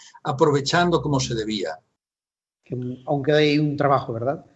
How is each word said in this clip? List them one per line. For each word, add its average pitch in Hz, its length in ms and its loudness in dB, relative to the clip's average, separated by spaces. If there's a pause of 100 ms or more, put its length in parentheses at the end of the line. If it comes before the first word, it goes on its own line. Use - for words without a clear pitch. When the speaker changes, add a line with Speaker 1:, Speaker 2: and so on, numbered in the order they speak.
(220)
Speaker 1:
aprovechando 156 800 2
como 147 180 0
se 127 160 -2
debía. 104 440 -4 (840)
Speaker 2:
Que, - 140 -10 (300)
aunque 147 260 -2
hay 151 260 4
un 147 180 0
trabajo, 139 360 0
¿verdad? 120 320 -4 (120)